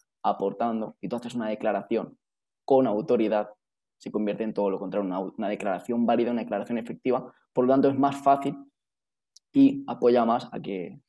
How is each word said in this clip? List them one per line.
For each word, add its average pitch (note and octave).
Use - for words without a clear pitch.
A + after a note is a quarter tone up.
aportando A2
y G2
tú A#2
haces A#2
una A2
declaración G#2+
con C3
autoridad, G#2+
se -
convierte G#2
en A2
todo G2+
lo F#2+
contrario, G2
una, F2+
una G2
declaración G#2
válida, A#2+
una A#2
declaración A2
efectiva. -
Por B2+
lo C3
tanto, C#3
es C3+
más C#3
fácil C#3
y C#3
apoya A#2+
más A#2
a A2
que F#2